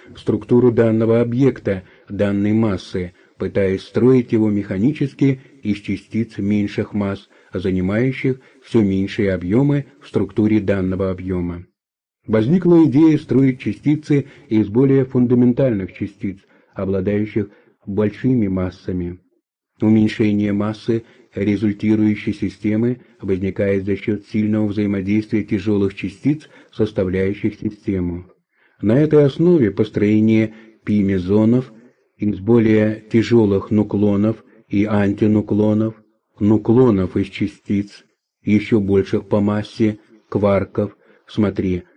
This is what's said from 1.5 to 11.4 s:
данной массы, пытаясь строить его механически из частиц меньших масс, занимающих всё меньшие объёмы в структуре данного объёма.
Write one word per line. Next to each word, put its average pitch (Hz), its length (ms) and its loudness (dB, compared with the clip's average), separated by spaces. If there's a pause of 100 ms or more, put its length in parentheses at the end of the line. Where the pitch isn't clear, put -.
данной 101 460 -2
массы, 95 600 -4 (240)
пытаясь 95 440 -2
строить 123 500 2
его 110 180 0
механически 127 920 -2 (220)
из 104 160 -4
частиц 110 580 -8
меньших 104 560 -4
масс, 98 340 -6 (260)
занимающих 104 880 -2 (240)
всё 113 180 2
меньшие 98 520 0
объёмы 131 540 0 (140)
в - 60 -20
структуре 107 540 0
данного 95 480 -2
объёма. 90 560 -6 (600)